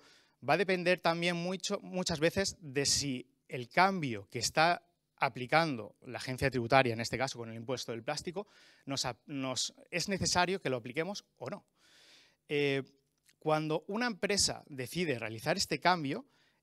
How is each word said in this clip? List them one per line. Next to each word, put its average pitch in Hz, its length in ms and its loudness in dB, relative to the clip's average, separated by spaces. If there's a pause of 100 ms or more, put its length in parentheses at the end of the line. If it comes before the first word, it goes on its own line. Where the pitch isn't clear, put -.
(480)
va 143 60 6
a 170 40 2
depender 180 420 2
también 170 340 2
mucho, 180 460 -4
muchas 180 400 -4
veces 180 400 2
de 139 260 -2
si 131 400 0 (220)
el 123 200 -8
cambio 160 640 2
que 120 80 -4
está 160 480 2 (360)
aplicando 131 720 2 (100)
la 117 120 -8
agencia 127 320 0
tributaria, 123 440 4
en 113 60 -4
este 117 180 -4
caso 127 200 -4
con 113 120 -10
el 113 60 -10
impuesto 120 360 -6
del 113 100 -6
plástico, 151 440 -6 (400)
nos 135 180 -2
ap-, 123 220 -6
nos, 131 480 -4 (160)
es 170 180 -2
necesario 180 520 0
que 139 100 0
lo 127 80 0
apliquemos 151 460 -6 (120)
o 123 140 -8
no. 190 160 -12 (800)
Eh, 143 340 2 (560)
cuando 156 500 0
una 226 180 -2
empresa 196 600 0
decide 135 520 -2
realizar 113 380 -2
este 165 220 -2
cambio 175 480 0 (360)